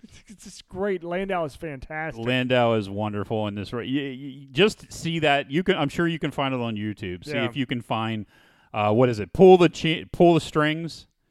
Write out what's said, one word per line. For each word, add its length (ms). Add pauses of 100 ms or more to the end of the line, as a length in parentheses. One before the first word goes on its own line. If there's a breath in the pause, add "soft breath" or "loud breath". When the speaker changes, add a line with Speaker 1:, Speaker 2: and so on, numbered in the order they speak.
Speaker 1:
It's, 240
it's 160
just 240
great. 360
Landau 400
is 120
fantastic. 680
Speaker 2:
Landau 500
is 140
wonderful 600
in 80
this. 180
Re-, 100
y-, 320 (260)
y-, 100
just 380
see 280
that. 320
You 140
can, 120
I'm 140
sure 160
you 140
can 100
find 240
it 60
on 160
YouTube. 500
See 60
Speaker 1:
Yeah. 120
Speaker 2:
if 120
you 100
can 160
find, 420 (480 soft breath)
uh, 220
what 160
is 80
it? 160
Pull 240
the 100
chi-, 440
pull 220
the 60
strings. 680 (220)